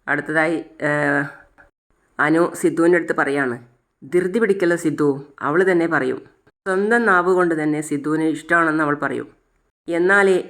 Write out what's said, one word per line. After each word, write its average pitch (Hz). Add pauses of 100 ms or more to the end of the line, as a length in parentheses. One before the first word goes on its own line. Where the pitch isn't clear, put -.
അടുത്തതായി, 156 (260)
ഏഹ്, 147 (960)
അനു 151 (120)
സിദ്ധുവിൻ്റെ 165
അടുത്ത് 165
പറയാണ്, 135 (460)
"ധൃതി 180
പിടിക്കല്ല 190
സിദ്ധു, 151 (320)
അവൾ 147
തന്നെ 175
പറയും. 131 (480)
സ്വന്തം 208
നാവ് 185
കൊണ്ട് 175
തന്നെ 151
സിദ്ധുവിന് 151
ഇഷ്ടമാണെന്ന് 160
അവൾ 143
പറയും. 127 (600)
എന്നാലേ 190 (160)